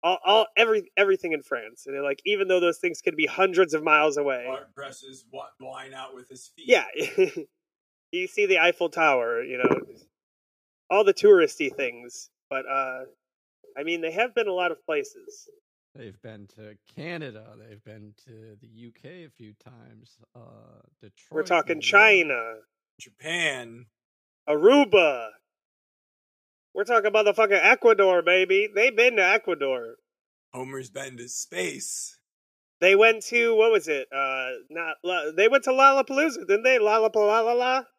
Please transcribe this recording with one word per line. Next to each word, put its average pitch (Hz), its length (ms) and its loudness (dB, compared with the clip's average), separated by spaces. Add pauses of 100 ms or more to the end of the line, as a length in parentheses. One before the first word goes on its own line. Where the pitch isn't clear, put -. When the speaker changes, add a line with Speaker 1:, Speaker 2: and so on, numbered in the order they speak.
Speaker 1:
all, 175 220 -2
all, 208 220 4 (100)
every-, 220 400 0
everything 190 360 0
in 147 100 -8
France. 117 440 -12
And 139 80 -12
they're 139 80 -8
like, 139 220 -8
even 196 220 -2
though 185 140 2
those 175 180 0
things 175 240 -6
could 170 140 -4
be 151 100 0
hundreds 180 480 0
of 156 80 -4
miles 151 340 2
away. 135 300 -4
Speaker 2:
Bart 131 260 -12
presses 131 600 -20
wa-, 135 160 -16 (100)
wine 131 360 -18
out 135 200 -16
with 127 140 -20
his - 260 -20
feet. - 140 -16
Speaker 1:
Yeah. 196 160 4 (320)
<laughs> 180 260 -2 (680)
You 185 160 -6
see 208 180 -2
the 185 140 2
Eiffel 175 280 0
Tower, 123 540 0
you 131 160 -10
know, 127 220 0 (1120)
all 202 120 2
the 190 120 4
touristy 170 600 4
things. 120 560 -10 (180)
But, 131 180 -8
uh, 131 400 -6 (680)
I 135 60 -10
mean, 165 180 -6
they 160 120 -6
have 220 200 -4
been 226 140 -2
a 196 60 -4
lot 180 180 -2
of - 160 -12
places. - 640 -10 (460)
Speaker 3:
They've 110 280 -20
been 107 320 -20
to 107 220 -20 (180)
Canada. 127 640 -16
They've 107 240 -20
been 107 320 -20 (120)
to 110 340 -20
the 117 80 -20
U 113 240 -20
K 170 320 -20
a 139 60 -20
few 107 240 -20
times. 117 640 -20 (180)
Uh, 113 460 -20 (180)
Detroit, - 320 -20
Speaker 1:
We're 156 100 -4
talking 160 360 -2
Speaker 3:
New - 80 -6
York. 202 160 6
Speaker 1:
China. 147 520 2 (460)
Speaker 2:
Japan. 127 840 -8 (640)
Speaker 1:
Aruba. 165 840 4 (1400)
We're 196 100 -4
talking 208 260 0
motherfucking 208 480 2
Ecuador, 196 640 4
baby. 185 520 2
They've 220 220 0
been 233 220 2
to 190 80 2
Ecuador. 143 720 -2 (580)
Speaker 2:
Homer's 131 380 -12
been 135 260 -14
to 117 100 -16
space. - 920 -10 (640)
Speaker 1:
They 190 120 6
went 220 340 4
to, 233 280 0
what 226 160 4
was 165 160 -2
it? 139 260 -6
Uh, 131 360 -6 (180)
not 160 340 -10
La-, 175 320 -6
they 196 140 4
went 254 160 2
to 269 60 -2
Lollapalooza, 269 760 2
didn't 208 180 0
they? 262 140 4
Lollapalooza? 220 1080 0 (120)